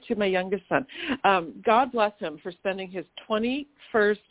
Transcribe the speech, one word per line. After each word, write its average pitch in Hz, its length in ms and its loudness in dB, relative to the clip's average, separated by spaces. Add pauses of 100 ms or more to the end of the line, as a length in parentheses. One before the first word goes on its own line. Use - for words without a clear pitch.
to 233 80 -4
my 202 120 0
youngest 190 420 -2
son. 165 160 2 (380)
Um, 175 320 2 (100)
God 247 260 4
bless 214 280 0
him 160 240 -8
for 190 80 -10
spending 190 380 -6
his 180 160 -10 (200)
twenty-first 220 1040 0